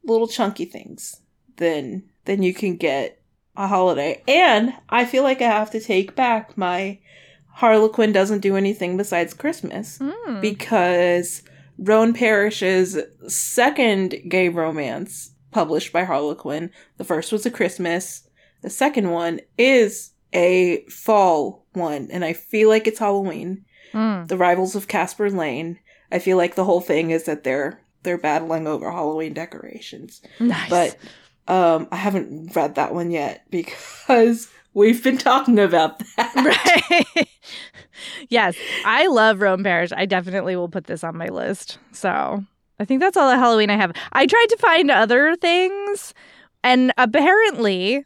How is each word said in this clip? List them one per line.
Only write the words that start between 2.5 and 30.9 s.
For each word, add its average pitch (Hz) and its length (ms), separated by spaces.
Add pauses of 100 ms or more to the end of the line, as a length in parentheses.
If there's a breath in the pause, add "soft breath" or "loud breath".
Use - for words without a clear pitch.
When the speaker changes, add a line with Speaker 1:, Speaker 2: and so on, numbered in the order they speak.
Speaker 1:
can 185 220
get 139 460 (360)
a 196 100
holiday. 175 600
And 254 460 (160)
I 240 160
feel 262 180
like 269 180
I 240 60
have 214 240
to 220 100
take 196 340
back 233 420
my 190 420 (540 soft breath)
Harlequin 220 580
doesn't 196 300
do 196 160
anything 196 400
besides 170 360
Christmas - 680
Speaker 2:
Mm. 294 420
Speaker 1:
because 180 1000 (360 soft breath)
Roan 220 360
Parrish's 196 840 (300)
second 233 880 (140)
gay 180 200
romance 160 840 (200)
published 156 420
by 175 100
Harlequin, 151 680 (280 soft breath)
the - 80
first 156 260
was 214 140
a 233 60
Christmas, 180 760 (340)
the - 80
second 247 420
one 170 280 (180)
is 240 540 (220)
a 180 540
fall 180 840
one, 151 380
and 175 140
I 160 80
feel 214 340
like 220 200
it's 220 120
Halloween. 196 640 (300 soft breath)
Speaker 2:
Mm. 214 340
Speaker 1:
The 175 100
Rivals 185 380
of 196 140
Casper 202 400
Lane. 165 500 (320 soft breath)
I 180 80
feel 185 160
like 175 200
the 190 100
whole 180 160
thing 165 300
is 165 120
that 151 220
they're, 143 340 (240)
they're 175 140
battling 160 500
over 151 240
Halloween 160 420
decorations. - 880 (180)
Speaker 2:
Nice. 226 300
Speaker 1:
But, 175 280 (500 loud breath)